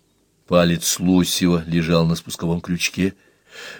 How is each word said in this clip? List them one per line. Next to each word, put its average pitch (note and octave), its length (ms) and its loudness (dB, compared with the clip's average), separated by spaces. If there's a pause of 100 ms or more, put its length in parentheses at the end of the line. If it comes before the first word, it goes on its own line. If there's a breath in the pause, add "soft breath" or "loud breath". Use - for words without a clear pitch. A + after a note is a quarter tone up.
(480)
Палец F2 540 0
Лосева F2+ 640 2
лежал E2 380 2
на E2 100 0
спусковом E2+ 460 -6
крючке. F2+ 520 -4 (680 loud breath)